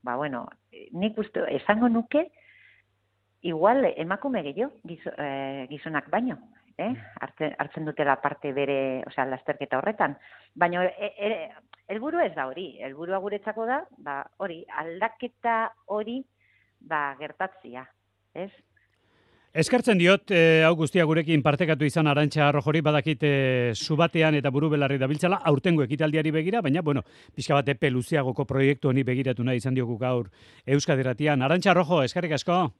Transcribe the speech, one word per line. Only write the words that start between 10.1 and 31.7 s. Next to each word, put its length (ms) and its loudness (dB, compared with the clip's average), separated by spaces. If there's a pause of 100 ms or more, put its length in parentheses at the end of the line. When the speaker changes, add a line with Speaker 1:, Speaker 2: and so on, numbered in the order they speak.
Speaker 1:
Baina, 320 0
e, 320 -4
e, 320 -4 (380)
helburua 360 -2
ez 100 -4
da 140 -4
hori, 320 -12
helburua 380 -6
guretzako 480 -6
da, 160 -4 (160)
ba, 240 -8 (160)
hori, 240 -8 (160)
aldaketa 920 -4 (140)
hori, 360 -6 (580)
ba, 380 -4
gertatzia, 680 -10 (500)
ez? 160 -10 (1040)
Speaker 2:
Eskertzen 460 4
diot, 320 4
eh, 320 8
hau 100 6
guztia 300 2
gurekin 400 2
partekatu 400 2
izan 240 2
Arantxa 400 4
Arrojori, 320 2
badakit, 420 0
eh, 520 2
zu 220 -2
batean 380 4
eta 140 2
buru 220 2
belarri 260 2
dabiltzala, 480 0
aurtengo 400 4
ekitaldiari 460 0
begira, 320 0
baina, 180 0
bueno, 220 0 (340)
pixka 160 -2
bat 160 2
epe 220 0
luzeagoko 560 -2
proiektu 420 2
honi 160 2
begiratu 400 -2
nahi 140 0
izan 160 -2
diogu 240 -2
gaur 320 -2 (340)
Euskadi 400 2
Irratian. 380 0
Arantxa 300 2